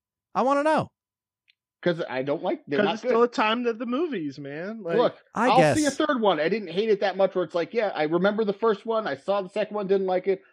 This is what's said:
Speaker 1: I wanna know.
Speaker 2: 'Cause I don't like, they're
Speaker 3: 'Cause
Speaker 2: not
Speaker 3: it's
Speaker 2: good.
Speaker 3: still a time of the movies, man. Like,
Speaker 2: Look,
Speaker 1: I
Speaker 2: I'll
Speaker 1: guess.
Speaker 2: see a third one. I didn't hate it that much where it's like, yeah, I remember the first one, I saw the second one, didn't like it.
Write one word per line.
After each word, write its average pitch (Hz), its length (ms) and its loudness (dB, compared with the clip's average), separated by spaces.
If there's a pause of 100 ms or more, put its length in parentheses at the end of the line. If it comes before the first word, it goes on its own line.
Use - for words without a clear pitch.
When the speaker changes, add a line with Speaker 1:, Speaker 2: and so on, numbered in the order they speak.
(340)
Speaker 1:
I 190 80 0
wanna 277 200 2
know. 302 280 0 (920)
Speaker 2:
'Cause 170 260 0
I 127 140 -2
don't 147 220 -4
like, 214 240 -4
they're 139 100 0
Speaker 3:
'Cause 156 60 4
Speaker 2:
not 220 100 0
Speaker 3:
it's 220 80 -10
Speaker 2:
good. 240 60 -4
Speaker 3:
still 233 160 4
a 240 40 4
time 240 380 0
of 233 140 -2
the 247 60 -6
movies, 226 520 -4
man. 170 460 -10
Like, 170 140 -2
Speaker 2:
Look, 226 180 2 (180)
Speaker 1:
I 220 140 0
Speaker 2:
I'll 220 100 4
Speaker 1:
guess. 147 180 6
Speaker 2:
see 302 100 0
a 269 40 2
third 294 300 0
one. 190 180 4
I 156 100 0
didn't 202 200 -2
hate 208 220 0
it 202 100 2
that 190 160 0
much 190 180 2
where 185 100 0
it's 165 120 -6
like, 165 180 -4
yeah, 214 180 0
I 156 120 0
remember 196 400 2
the 202 80 0
first 220 340 0
one, 220 220 -2
I 139 80 -4
saw 202 260 -2
the 185 60 -12
second 208 260 -4
one, 208 140 -4
didn't 196 180 2
like 185 220 0
it. 190 140 0 (100)